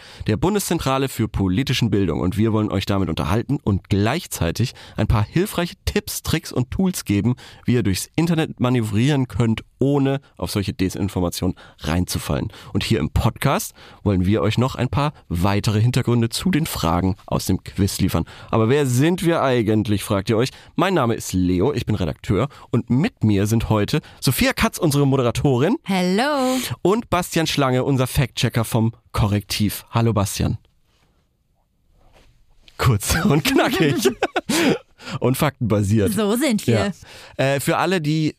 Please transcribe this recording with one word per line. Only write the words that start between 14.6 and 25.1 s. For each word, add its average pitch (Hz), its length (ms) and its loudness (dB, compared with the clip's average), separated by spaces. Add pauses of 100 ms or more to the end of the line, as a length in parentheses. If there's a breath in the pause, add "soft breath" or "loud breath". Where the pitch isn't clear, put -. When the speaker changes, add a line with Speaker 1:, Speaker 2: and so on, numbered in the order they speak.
Speaker 1:
ein 127 140 -2
paar 147 240 -2 (160 loud breath)
weitere 101 520 0
Hintergründe 120 480 2
zu - 220 -2
den 156 160 0
Fragen 87 480 0 (100)
aus - 220 -4
dem 90 160 -2
Quiz - 360 -2
liefern. 85 260 0 (260 loud breath)
Aber 110 180 2
wer 147 160 2
sind 143 400 2
wir 165 160 2
eigentlich, 110 640 0
fragt 98 260 -2
ihr 113 80 2
euch. 123 120 0 (260 loud breath)
Mein 185 180 0
Name 123 220 2
ist - 180 -8
Leo, 90 400 2
ich - 140 -4
bin 107 80 0
Redakteur 92 540 -2 (200 loud breath)
und - 220 -2
mit 143 320 0
mir 104 240 2
sind 110 220 0
heute 110 320 0 (180 loud breath)
Sophia 240 340 0
Katz, - 240 0
unsere 143 300 2
Moderatorin. 135 760 2